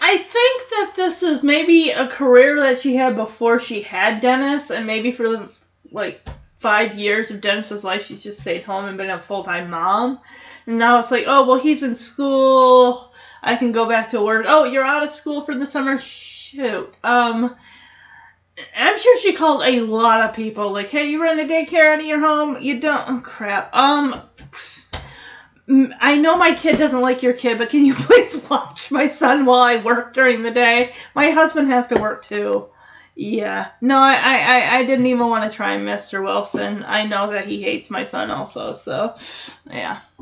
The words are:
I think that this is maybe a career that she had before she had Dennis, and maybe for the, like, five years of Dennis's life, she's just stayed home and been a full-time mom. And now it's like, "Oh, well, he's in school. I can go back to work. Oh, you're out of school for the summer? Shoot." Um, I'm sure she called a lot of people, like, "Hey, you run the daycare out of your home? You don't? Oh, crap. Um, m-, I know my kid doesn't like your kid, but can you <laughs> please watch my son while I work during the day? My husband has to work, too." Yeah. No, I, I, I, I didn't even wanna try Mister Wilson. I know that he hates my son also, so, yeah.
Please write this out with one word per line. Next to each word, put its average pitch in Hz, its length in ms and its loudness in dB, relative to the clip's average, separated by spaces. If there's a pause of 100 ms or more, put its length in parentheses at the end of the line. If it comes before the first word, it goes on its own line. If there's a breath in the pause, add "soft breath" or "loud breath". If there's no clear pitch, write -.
I 359 160 2
think 508 520 0
that 403 260 -6
this 370 260 -4
is 302 220 -2
maybe 320 480 4
a 254 160 -2
career 269 540 4
that 254 200 2
she 262 140 -2
had 254 220 0
before 233 420 -2
she 226 220 -10
had 208 400 -2
Dennis, 277 500 0
and 220 160 -6
maybe 220 240 -2
for 240 160 -4
the, 220 220 -4 (420)
like, - 340 -10 (340)
five 214 360 0
years 208 360 -4
of 202 80 -12
Dennis's 208 460 -6
life, 196 200 -6
she's - 160 -18
just 208 200 -16
stayed 175 220 -6
home 196 220 -8
and 190 120 -12
been 190 120 -8
a 185 120 -8
full-time 180 480 -8
mom. 202 500 -2 (480 loud breath)
And 226 100 -2
now 240 220 4
it's 233 120 -4
like, 240 160 0
"Oh, 269 180 4
well, 254 140 4
he's 285 240 0
in 240 120 -4
school. 262 1160 4 (280 loud breath)
I 240 140 -2
can 240 160 -2
go 226 140 0
back 226 240 -2
to 226 120 -2
work. 220 280 0
Oh, 302 160 6
you're 262 180 0
out 294 220 0
of 294 60 -8
school 294 300 -8
for 285 140 -8
the 269 100 -6
summer? 269 320 -4
Shoot." - 1040 -10
Um, 240 540 0 (1200 loud breath)
I'm 339 200 0
sure 494 220 6
she 392 120 0
called 302 320 0
a 247 160 2
lot 226 400 2 (100)
of 220 60 -12
people, 214 380 -6
like, 202 160 -6
"Hey, 294 200 -2
you 311 140 -2
run 320 140 0
the 311 80 -2
daycare 320 480 2
out 302 80 -2
of 311 40 -8
your 302 140 -2
home? 302 400 0
You 254 220 -6
don't? 294 260 -2
Oh, 247 160 -6
crap. 202 500 -8
Um, 277 480 2 (1500 loud breath)
m-, 269 320 4
I 285 160 2
know 320 180 4
my 359 180 4
kid - 240 0
doesn't 254 240 2
like 254 220 0
your 247 100 2
kid, 240 240 -2
but 233 120 -4
can 285 160 4
you 269 80 4
<laughs> - 120 -4
please - 300 6 (140)
watch - 420 -6
my 277 160 0
son 277 380 2
while 247 160 6
I 240 160 4
work 233 360 -2
during 247 300 2
the 226 80 -4
day? 240 400 2 (240 loud breath)
My 294 160 2
husband 311 380 2
has 247 180 2
to 220 140 0
work, 214 240 -6
too." 202 400 -4 (500 soft breath)
Yeah. 202 520 -6 (140)
No, 269 160 4
I, 269 160 6
I, 254 260 2
I, 233 380 2
I 254 80 2
didn't 254 220 2
even 240 200 0
wanna 214 240 -2
try 202 260 -6
Mister 202 440 -6
Wilson. 202 680 -6
I 214 180 -2
know 208 260 -4
that 196 160 -6
he 208 140 -8
hates 202 280 -6
my 196 160 -8
son 208 260 -8
also, - 400 -10
so, 196 420 -8 (560 loud breath)
yeah. - 300 -10 (220)